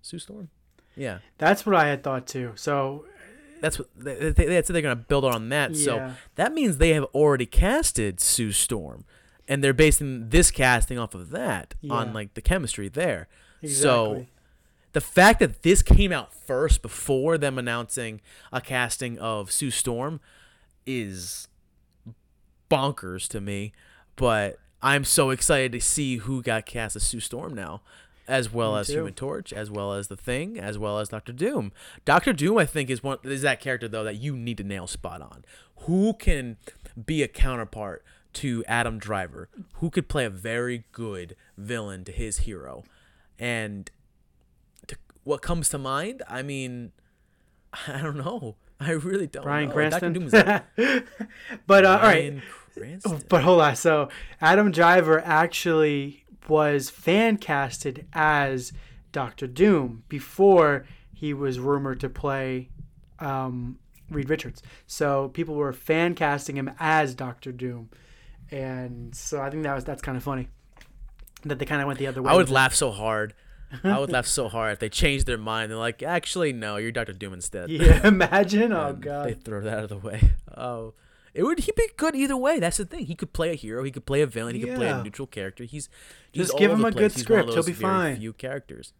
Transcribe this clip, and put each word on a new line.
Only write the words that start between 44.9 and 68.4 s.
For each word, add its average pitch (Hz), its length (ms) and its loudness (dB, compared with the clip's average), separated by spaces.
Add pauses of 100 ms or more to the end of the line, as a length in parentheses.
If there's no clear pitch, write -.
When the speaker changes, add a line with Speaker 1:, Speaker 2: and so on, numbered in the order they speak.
Speaker 1:
what 139 180 -4
comes 170 280 -4
to 151 80 -8
mind? 147 520 -6
I 127 120 -8
mean, 131 500 -10 (460)
<laughs> - 500 -18
I 139 140 -8
don't 151 160 -6
know. 139 380 -8 (240)
I 147 120 -4
really 175 360 -4
don't 139 160 -12
Speaker 2:
Bryan 147 260 -2
Speaker 1:
know. - 60 -6
Doctor 151 140 2 (100)
Speaker 2:
Cranston? 175 140 -2
Speaker 1:
Doom 180 140 -4
is 120 60 2
like 202 300 6 (120)
Speaker 2:
<laughs> 247 920 -4
But, 196 180 10
uh, 185 40 8
all 190 80 8
right. 165 340 6
Speaker 1:
Bryan 139 100 -12 (600)
Cranston. 160 280 -4
Speaker 2:
But 165 140 6
hold 175 180 8
on. 143 140 6
So 151 340 2 (320)
Adam 190 300 6
Driver 165 520 6
actually 156 1000 2 (260)
was 147 400 4
fan 214 480 2
casted 139 760 -4
as 143 600 0 (380)
Doctor 131 360 -6
Doom 131 640 2
before 156 760 4 (280)
he 151 200 -6
was 135 260 -4
rumored 139 420 -2
to 131 80 -4
play, 131 600 -6 (500)
um, 131 600 -6 (300)
Reed 143 200 -4
Richards. - 320 -2 (240)
So 139 440 0
people 156 260 -6
were 143 160 -2
fan 160 440 0
casting 143 420 -2
him 135 220 -6
as 156 360 2
Doctor 127 380 -10
Doom. 120 360 -10 (600)